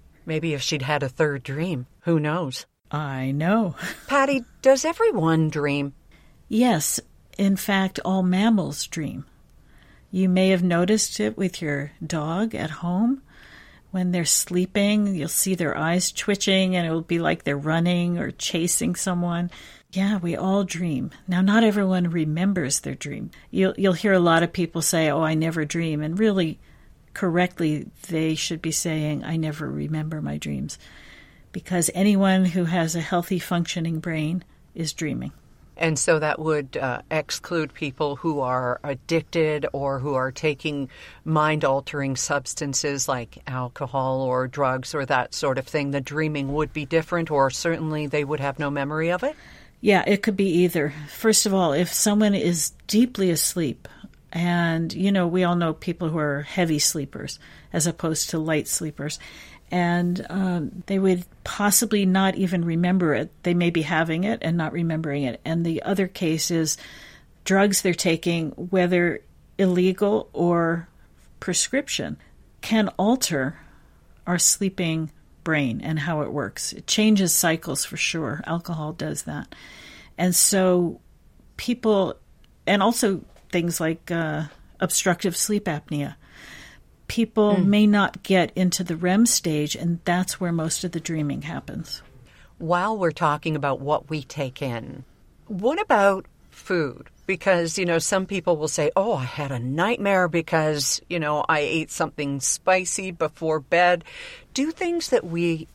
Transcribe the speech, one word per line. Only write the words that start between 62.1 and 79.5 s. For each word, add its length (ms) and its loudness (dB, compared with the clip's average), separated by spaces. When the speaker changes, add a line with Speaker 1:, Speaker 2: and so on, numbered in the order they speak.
Speaker 2:
even 300 0
remember 480 2
it. 180 -2
They 100 2
may 160 2
be 140 0
having 420 0
it 160 -2
and 160 0
not 160 -2
remembering 500 -2
it. 220 -4
And 200 0
the 180 -2
other 240 0
case 440 -2
is 240 0
drugs 360 4
they're 120 2
taking, 560 0
whether 720 2
illegal 760 2
or 560 0
prescription, 800 -4
can 300 0
alter 600 0
our 100 0
sleeping 720 0
brain 360 0
and 180 -4
how 200 -2
it 140 -4
works. 400 -6
It 120 -16
changes 480 4
cycles 520 0
for 100 -12
sure. 500 -4
Alcohol 460 -6
does 300 -6
that. 340 -10